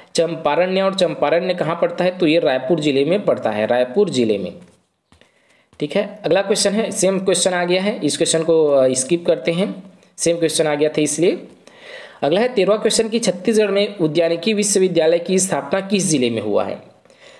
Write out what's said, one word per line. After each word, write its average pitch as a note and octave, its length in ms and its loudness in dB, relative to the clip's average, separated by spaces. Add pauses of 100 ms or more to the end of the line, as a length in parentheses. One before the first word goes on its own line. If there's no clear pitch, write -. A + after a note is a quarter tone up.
(140)
चंपारण्य। E3+ 680 0
और F#3+ 120 0
चंपारण्य E3+ 600 0
कहाँ E3+ 260 -4
पड़ता F3 240 -2
है? F#3 140 -2
तो F3+ 80 0
ये D#3 120 4
रायपुर D3+ 420 0
जिले C#3 240 0
में F#3 200 0
पड़ता A2+ 260 0
है, G#2+ 160 0
रायपुर B2 440 0
जिले A2 280 2
में। F2+ 140 -8 (1300)
ठीक D3 160 -6
है, G3+ 280 -4
अगला F3 180 2
question G3 300 0
है, G#3+ 180 -2
same F#3+ 300 0
question F#3+ 340 0
आ F3 100 0
गया F3+ 180 0
है, G#3 220 -2
इस C#3+ 120 -2
question E3 260 0
को, D#3+ 240 4
अ, C3+ 220 4
skip E3+ 380 0
करते E3 260 0
हैं, F#3+ 300 -4 (360)
Same E3+ 200 0
question D#3+ 280 0
आ D3+ 80 0
गया D3 140 2
था D3+ 120 -2
इसलिए। D#3 460 0 (760)
अगला D#3 180 2
है B3 140 -2
तेरहवाँ G3+ 260 2
question A3 280 0
कि A3+ 100 -2
छत्तीसगढ़ G#3 520 0
में G3+ 260 -2
उद्यानिकी E3 580 0
विश्वविद्यालय F3 640 2
की F#3 200 0
स्थापना F3 420 -2
किस F#3+ 260 -2
जिले B2+ 240 0
में A2+ 120 -4
हुआ G2+ 220 0
है? G2 180 -10 (580)